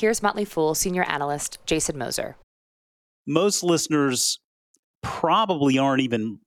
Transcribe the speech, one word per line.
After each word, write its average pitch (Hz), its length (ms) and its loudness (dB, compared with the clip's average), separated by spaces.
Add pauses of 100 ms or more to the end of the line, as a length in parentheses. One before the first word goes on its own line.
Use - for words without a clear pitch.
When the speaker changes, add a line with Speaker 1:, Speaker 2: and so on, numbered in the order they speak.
Speaker 1:
here's 220 220 2
Motley 208 220 0
Fool 160 300 0
senior 180 300 0
analyst 143 600 -4
Jason 156 320 -2
Moser. 123 380 -6 (880)
Speaker 2:
Most 175 360 2
listeners 151 800 0 (600)
probably 165 760 2
aren't 135 240 2
even 113 440 -4